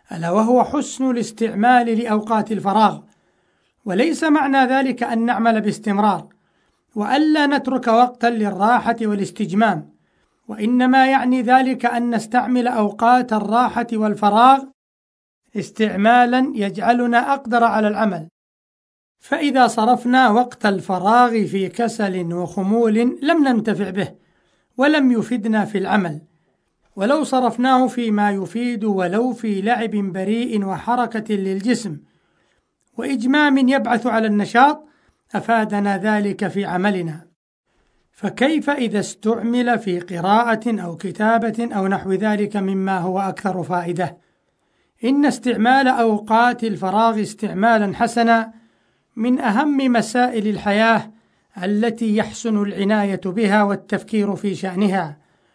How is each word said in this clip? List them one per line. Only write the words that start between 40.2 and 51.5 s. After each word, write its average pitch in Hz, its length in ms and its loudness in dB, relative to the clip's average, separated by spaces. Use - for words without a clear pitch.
أو 170 140 -10
كتابة 220 760 -2
أو 196 160 -2
نحو 196 260 -2
ذلك 208 440 -2
مما 190 420 -2
هو 185 200 -2
أكثر 185 440 -6
فائدة؟ 175 540 -4
إن 277 220 2
استعمال 247 640 2
أوقات 226 760 2
الفراغ 214 580 0
استعمالا 202 760 0
حسنا 226 580 0
من 247 240 0
أهم 269 380 0
مسائل 247 720 0
الحياة 214 640 0